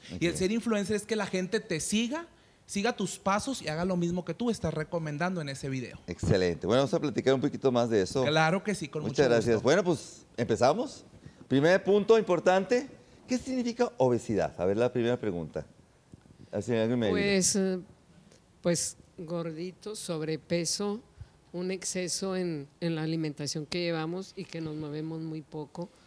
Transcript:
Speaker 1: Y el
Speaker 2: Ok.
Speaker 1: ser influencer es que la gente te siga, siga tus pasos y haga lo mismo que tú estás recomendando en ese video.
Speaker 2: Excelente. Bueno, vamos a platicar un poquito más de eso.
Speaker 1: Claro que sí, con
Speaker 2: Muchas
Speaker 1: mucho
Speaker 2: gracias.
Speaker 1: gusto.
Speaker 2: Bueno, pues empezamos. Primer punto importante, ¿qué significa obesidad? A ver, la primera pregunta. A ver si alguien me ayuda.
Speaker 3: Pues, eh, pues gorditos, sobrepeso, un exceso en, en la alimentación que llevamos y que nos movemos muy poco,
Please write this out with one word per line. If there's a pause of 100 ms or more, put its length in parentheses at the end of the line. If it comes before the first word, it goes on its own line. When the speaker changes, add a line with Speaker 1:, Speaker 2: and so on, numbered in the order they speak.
(200)
Speaker 1:
Y
el
Speaker 2:
Ok.
Speaker 1:
ser
influencer
es
que
la
gente
te
siga, (380)
siga
tus
pasos
y
haga
lo
mismo
que
tú
estás
recomendando
en
ese
video.
Speaker 2:
Excelente.
Bueno,
vamos
a
platicar
un
poquito
más
de
eso.
Speaker 1:
Claro
que
sí,
con
Speaker 2:
Muchas
Speaker 1:
mucho
Speaker 2:
gracias.
Speaker 1:
gusto.
Speaker 2:
Bueno,
pues (120)
empezamos. (420)
Primer
punto
importante, (400)
¿qué
significa
obesidad?
A
ver,
la
primera
pregunta. (880)
A
ver
si
alguien
me
ayuda.
Speaker 3:
Pues,
eh, (840)
pues (200)
gorditos,
sobrepeso, (500)
un
exceso
en, (140)
en
la
alimentación
que
llevamos
y
que
nos
movemos
muy
poco, (180)